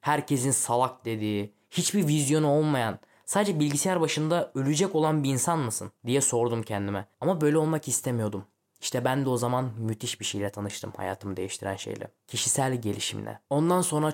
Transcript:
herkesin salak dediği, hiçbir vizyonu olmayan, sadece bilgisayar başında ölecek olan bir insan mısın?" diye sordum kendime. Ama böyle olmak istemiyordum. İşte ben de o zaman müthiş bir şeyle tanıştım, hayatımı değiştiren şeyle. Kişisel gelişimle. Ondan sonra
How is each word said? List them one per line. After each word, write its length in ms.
herkesin 500
salak 540
dediği, 480
hiçbir 380
vizyonu 400
olmayan, 520
sadece 340
bilgisayar 420
başında 540
ölecek 400
olan 280
bir 60
insan 300
mısın?" 320
diye 160
sordum 420
kendime. 440
Ama 200
böyle 160
olmak 300
istemiyordum. 580
İşte 240
ben 200
de 40
o 80
zaman 400
müthiş 420
bir 60
şeyle 240
tanıştım, 480
hayatımı 400
değiştiren 380
şeyle. 360
Kişisel 540
gelişimle. 580
Ondan 320
sonra 320